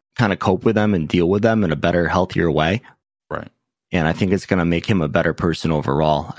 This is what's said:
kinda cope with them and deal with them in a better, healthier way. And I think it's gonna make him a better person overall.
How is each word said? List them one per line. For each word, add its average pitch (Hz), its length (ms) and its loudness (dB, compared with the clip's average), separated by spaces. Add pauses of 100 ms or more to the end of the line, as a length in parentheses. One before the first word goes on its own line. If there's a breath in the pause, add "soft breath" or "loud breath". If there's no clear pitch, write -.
(180)
kinda 101 200 0
cope 95 260 0
with 110 120 2
them 107 200 2
and 78 120 -2
deal 87 220 2
with 101 140 0
them 110 200 2
in 82 80 0
a 76 40 0
better, 85 320 0
healthier 87 420 0
way. 78 320 0 (1120 loud breath)
And 82 160 0
I 85 60 0
think 92 180 0
it's 98 140 -2
gonna 90 200 0
make 85 200 0
him 98 160 0
a 76 80 -2
better 80 240 0
person 82 380 -2
overall. 73 680 0